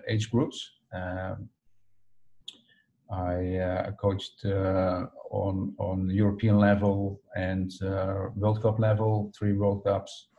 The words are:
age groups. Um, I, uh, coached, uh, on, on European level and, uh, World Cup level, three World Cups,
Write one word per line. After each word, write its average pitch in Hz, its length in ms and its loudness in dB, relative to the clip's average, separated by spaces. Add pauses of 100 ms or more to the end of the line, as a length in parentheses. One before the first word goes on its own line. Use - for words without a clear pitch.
age 110 240 -2
groups. - 400 -2 (200)
Um, 92 580 -8 (1600)
I, 90 460 -2
uh, 92 340 -2
coached, - 540 -2
uh, 95 600 2 (240)
on, 98 480 -2
on 92 300 -2
European 104 500 4
level 101 640 4 (140)
and, 92 360 -2 (100)
uh, 95 540 -2
World 107 260 2
Cup 110 180 2
level, 107 580 2
three 104 160 2
World 101 300 2
Cups, - 560 -2